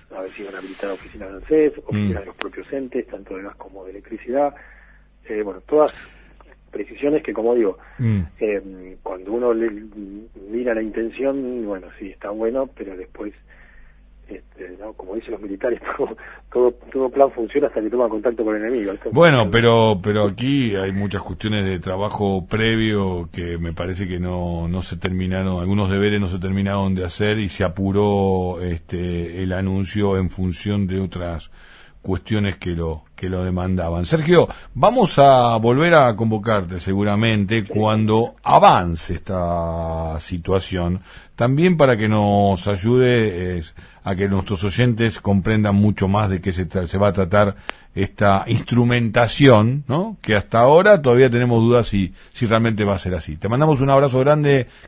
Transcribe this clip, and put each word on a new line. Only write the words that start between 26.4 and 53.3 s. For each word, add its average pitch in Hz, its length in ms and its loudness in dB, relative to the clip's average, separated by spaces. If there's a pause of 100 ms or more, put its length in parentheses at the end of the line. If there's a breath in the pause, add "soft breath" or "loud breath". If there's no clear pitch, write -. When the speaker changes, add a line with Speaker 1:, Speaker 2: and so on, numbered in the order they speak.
Speaker 1:
de 90 100 -4
hacer 104 320 -2
y 104 120 -4
se - 140 -4
apuró, 95 1000 0
este, 87 800 -6
el 92 100 -4
anuncio 95 640 -2
en 92 120 -2
función 95 580 -4
de 95 140 -4
otras 87 500 -8 (500 soft breath)
cuestiones 98 560 -2
que 90 140 -6
lo, 82 320 -6 (120)
que 92 140 -8
lo 90 160 -4
demandaban. 87 600 -2
Sergio, 160 440 4 (240 loud breath)
vamos 202 460 2
a 127 360 6
volver 127 380 4
a 131 240 6
convocarte 104 600 -2
seguramente 104 840 0
Speaker 2:
Sí. 98 60 -8
Speaker 1:
cuando 107 760 0
avance 131 720 4
esta 82 1080 -4
situación, 90 800 -4 (380 loud breath)
también 156 400 2
para 131 180 4
que 107 140 0
nos 101 580 2
ayude, 104 920 0
eh, 82 40 -8 (400 loud breath)
a 98 140 -4
que 98 100 0
nuestros 98 380 -2
oyentes 113 560 0
comprendan 104 540 2
mucho 101 340 2
más 104 200 0
de 92 120 -2
qué 95 100 -2
se 87 160 -4
tra-, 90 200 -4
se 95 100 -6
va 101 100 2
a 95 60 2
tratar 98 420 2 (400 loud breath)
esta 98 520 0
instrumentación, 120 1400 4
¿no? 180 340 -4
Que 107 140 0
hasta 101 240 0
ahora 170 420 8
todavía 127 280 6
tenemos 120 320 2
dudas 117 260 4
si, 95 260 -2 (200 soft breath)
si - 120 -2
realmente 113 380 2
va 101 120 2
a 87 40 -4
ser 90 160 -4
así. 80 220 -8